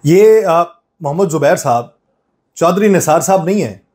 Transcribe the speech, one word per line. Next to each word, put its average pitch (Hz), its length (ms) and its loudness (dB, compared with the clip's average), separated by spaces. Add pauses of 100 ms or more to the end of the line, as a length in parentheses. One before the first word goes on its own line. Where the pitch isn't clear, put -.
ये, 214 360 4
अ, 170 380 -2 (220)
मोहम्मद 165 260 -4
जुबैर 151 280 0
साहब 120 380 -4 (640)
चौधरी 180 320 0
निसार 170 320 0
साहब 185 260 -2
नहीं 196 160 -2
है 101 200 -10 (120)